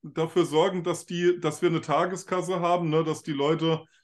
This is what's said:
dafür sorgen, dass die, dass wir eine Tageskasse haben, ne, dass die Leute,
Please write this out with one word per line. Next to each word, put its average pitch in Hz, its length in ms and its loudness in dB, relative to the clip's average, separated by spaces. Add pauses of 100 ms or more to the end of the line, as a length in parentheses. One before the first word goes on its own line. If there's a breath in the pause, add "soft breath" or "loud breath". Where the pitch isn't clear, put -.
dafür 160 440 0
sorgen, 170 360 2
dass 175 220 -4
die, 175 360 0
dass 151 200 -2
wir 175 80 2
eine 160 140 0
Tageskasse 180 800 -2
haben, 170 280 0
ne, 160 160 2
dass 151 180 -4
die 156 120 -6
Leute, 156 500 0 (200 soft breath)